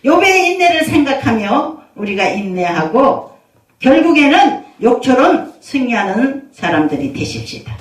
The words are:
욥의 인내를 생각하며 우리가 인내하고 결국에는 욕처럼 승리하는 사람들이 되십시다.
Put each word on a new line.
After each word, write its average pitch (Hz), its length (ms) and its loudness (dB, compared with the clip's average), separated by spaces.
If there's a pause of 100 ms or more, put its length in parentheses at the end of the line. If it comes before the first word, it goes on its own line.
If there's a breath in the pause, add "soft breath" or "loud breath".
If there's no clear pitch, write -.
욥의 359 200 2
인내를 349 600 2
생각하며 269 960 -2 (140)
우리가 202 320 -4
인내하고 180 1040 -2 (480)
결국에는 311 840 4 (180)
욕처럼 262 800 2
승리하는 233 920 -4
사람들이 151 600 -2
되십시다. - 680 -10